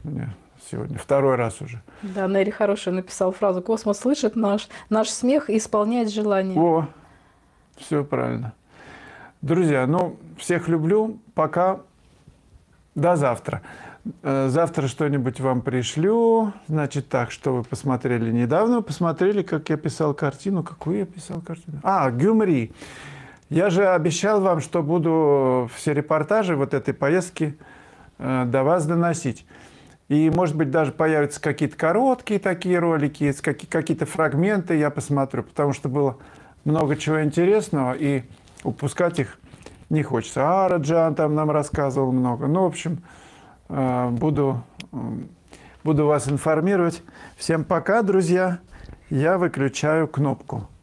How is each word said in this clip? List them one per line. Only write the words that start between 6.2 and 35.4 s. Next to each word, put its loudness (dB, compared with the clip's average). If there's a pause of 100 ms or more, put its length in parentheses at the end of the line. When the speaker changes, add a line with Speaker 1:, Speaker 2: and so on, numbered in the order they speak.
Speaker 1:
О, 4 (920)
всё -2
правильно. -4 (880)
Друзья, 2
ну, 0 (200)
всех -2
люблю. 0 (140)
Пока. 0 (1160)
До 4
завтра. -2 (580)
Э, 0
завтра 0
что-нибудь -2
вам 0
пришлю. 2 (140)
Значит -2
так, 0
что -2
вы -2
посмотрели -2
недавно. 2
Вы 0
посмотрели, 0
как -4
я 0
писал -2
картину. -2
Какую -6
я -2
писал -12
картину? -12
А, 2
"Гюмри". 2 (800)
Я 2
же 4
обещал 2
вам, 2
что -2
буду 4
все -2
репортажи 2
вот 0
этой -2
поездки, -2 (640)
э, 0
до 2
вас 2
доносить. -2 (640)
И, 4
может 2
быть, 0
даже 2
появятся 0
какие-то -2
короткие 0
такие 0
ролики, 0
с -6
каки-, -4
какие-то -2
фрагменты 0
я 2
посмотрю, -2